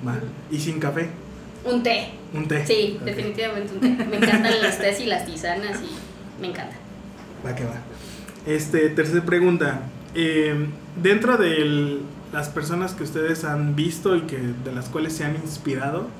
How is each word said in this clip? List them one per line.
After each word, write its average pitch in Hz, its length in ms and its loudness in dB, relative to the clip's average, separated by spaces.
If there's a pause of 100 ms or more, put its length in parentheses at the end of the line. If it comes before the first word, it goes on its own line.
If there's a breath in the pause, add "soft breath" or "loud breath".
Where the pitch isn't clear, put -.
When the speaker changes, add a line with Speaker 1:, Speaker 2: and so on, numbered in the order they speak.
Speaker 1:
va. 123 60 0
Speaker 2:
Ujú. 123 140 -2 (240)
Speaker 1:
¿Y 151 100 0
sin 156 180 -2
café? 156 320 0 (540)
Speaker 2:
Un 247 180 2
té. - 280 2 (240)
Speaker 1:
Un 151 140 -2
té. 151 180 0
Speaker 2:
Sí, 214 320 4
Speaker 1:
Ok. - 80 -8
Speaker 2:
definitivamente 208 680 -4
un 190 60 -4
té. 247 260 4
Me 214 100 -2
encantan 220 460 4
los 190 160 2
tés 202 220 2
y 240 60 -2
las 180 200 0
tisanas 175 560 -4
y - 580 -12
me 185 80 -6
encanta. - 280 -8 (720)
Speaker 1:
Va 123 80 -4
que 127 100 -4
va. 117 100 -4 (720 loud breath)
Este, 156 440 4
tercera 160 340 4
pregunta. 170 560 4 (340)
Eh, 156 520 4 (300)
dentro 208 400 6
de 147 640 4 (320)
las 147 160 -4
personas 175 460 -2
que - 80 -6
ustedes 156 420 0
han 147 320 2
visto 175 400 2
y 165 60 4
que, 135 160 -4 (260)
de 131 80 -4
las 123 160 -6
cuales 156 260 -2
se 151 100 -4
han 151 120 0
inspirado 143 680 -2 (140)